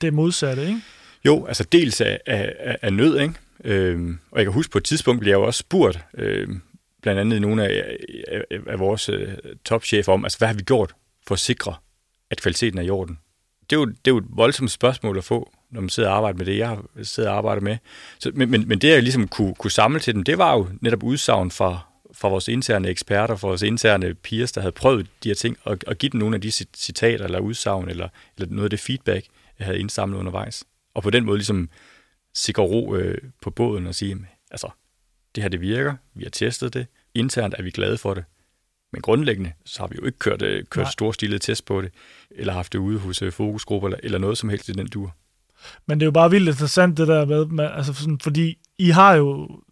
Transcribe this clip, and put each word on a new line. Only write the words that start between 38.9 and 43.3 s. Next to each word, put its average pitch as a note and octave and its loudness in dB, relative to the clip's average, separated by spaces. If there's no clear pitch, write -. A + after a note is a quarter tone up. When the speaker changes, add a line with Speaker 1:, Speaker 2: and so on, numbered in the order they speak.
Speaker 2:
men - -10
grundlæggende, A2 0
så - -14
har F#2 -6
vi - -12
jo - -8
ikke C3 -6
kørt, G2+ -2
øh, G2 -2
kørt - -4
Speaker 1:
Nej. C3+ -4
Speaker 2:
storstilede G#2+ -4
test - -6
på G2 -4
det, F#2 -8
eller - -6
haft F2+ -6
det G2+ -2
ude G#2 -2
hos, F#2+ -8
øh, F#2+ -4